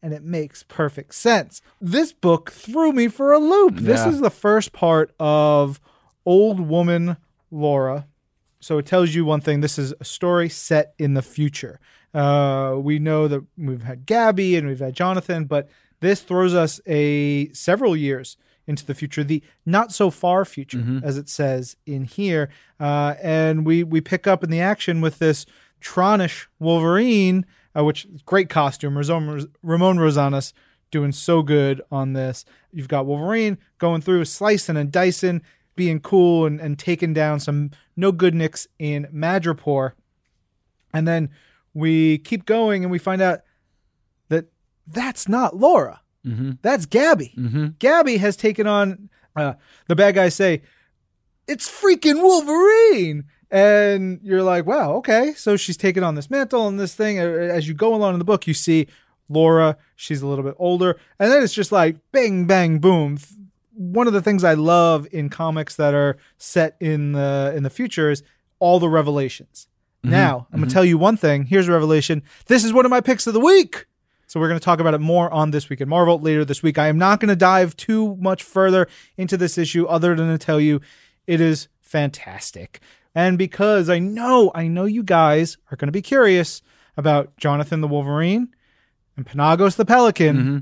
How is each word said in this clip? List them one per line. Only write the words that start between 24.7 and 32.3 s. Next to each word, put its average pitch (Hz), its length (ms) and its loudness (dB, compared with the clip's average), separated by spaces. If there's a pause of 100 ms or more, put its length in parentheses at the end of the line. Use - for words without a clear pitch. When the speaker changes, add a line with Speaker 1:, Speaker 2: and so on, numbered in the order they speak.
Speaker 1:
with 160 180 -2
this 156 260 0 (360)
Tronish 190 640 -2 (140)
Wolverine, 185 840 2 (300)
uh, 151 80 0
which 151 220 -2 (200)
great 190 240 0
costume. 143 480 -2
Ros-, 151 500 -4 (160)
Ramon 175 340 2
Rosanas 139 560 0 (380)
doing 143 200 -2
so 165 300 0
good 139 400 0 (100)
on 135 220 -6
this. 131 320 -8 (260)